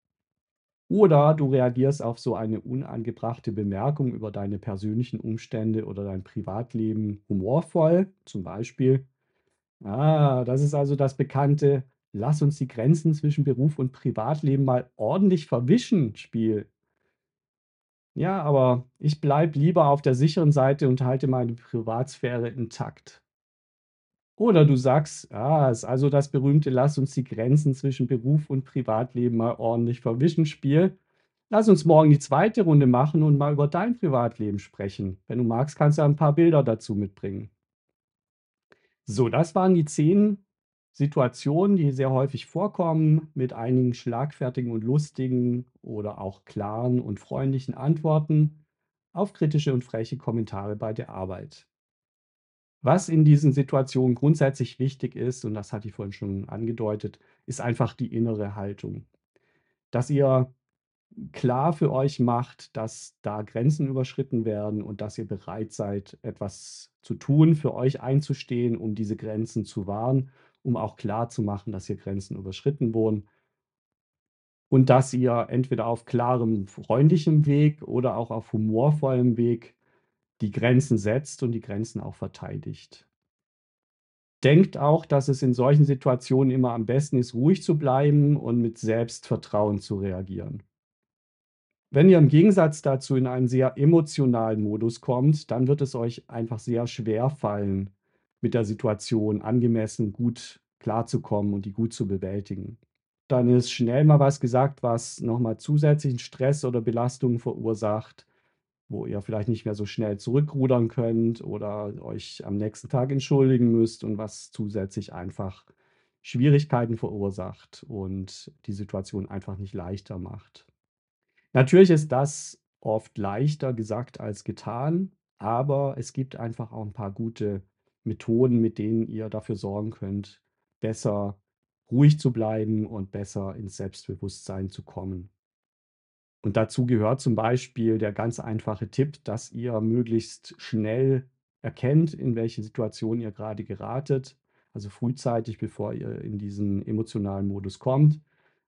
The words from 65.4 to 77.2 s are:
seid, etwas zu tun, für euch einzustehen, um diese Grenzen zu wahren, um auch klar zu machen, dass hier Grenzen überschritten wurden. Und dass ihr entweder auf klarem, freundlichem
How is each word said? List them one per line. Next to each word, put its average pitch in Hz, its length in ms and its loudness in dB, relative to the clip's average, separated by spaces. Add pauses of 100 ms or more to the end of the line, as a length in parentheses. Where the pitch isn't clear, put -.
seid, 101 500 -8
etwas - 720 -12 (100)
zu - 120 -8
tun, 156 400 4
für - 200 -4
euch 131 260 -2
einzustehen, 123 760 -2
um 110 180 -6
diese 107 220 -6
Grenzen 110 480 -6
zu 101 220 -10
wahren, 123 440 -2 (320)
um 120 140 -2
auch 107 200 -8
klar 113 320 -4
zu - 140 -6
machen, 101 300 -6
dass 95 140 -10
hier 101 100 -6
Grenzen 98 400 -8
überschritten 113 580 -4
wurden. 110 340 0 (1400)
Und 131 200 6
dass 131 240 4
ihr 123 380 0
entweder 123 360 -2
auf 117 200 -4
klarem, 117 600 0
freundlichem 151 800 4